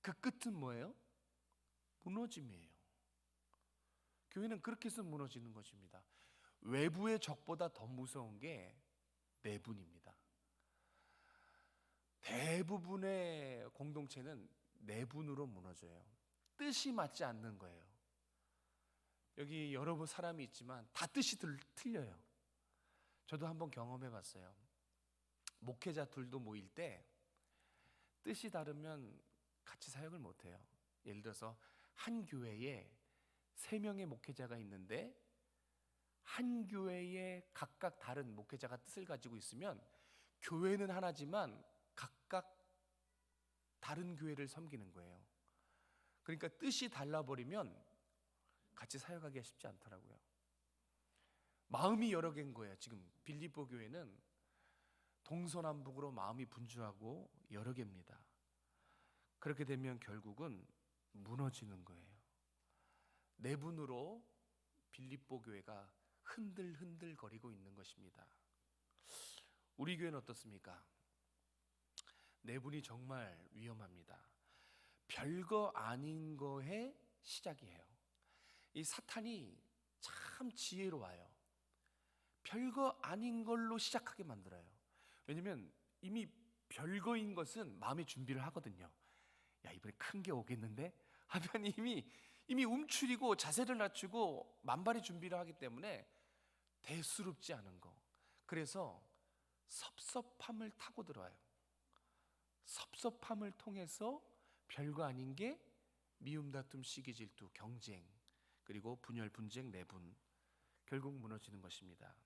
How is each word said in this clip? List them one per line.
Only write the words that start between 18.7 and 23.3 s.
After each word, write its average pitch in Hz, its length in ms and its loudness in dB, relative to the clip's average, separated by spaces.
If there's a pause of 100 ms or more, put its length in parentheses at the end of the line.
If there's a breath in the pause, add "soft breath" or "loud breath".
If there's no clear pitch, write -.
여기 147 380 0
여러 151 320 2
사람이 165 380 0
있지만 120 480 -8
다 - 140 2
뜻이 - 320 6
들-, 147 200 0 (160)
틀려요. 139 440 0 (1080 soft breath)
저도 156 200 -2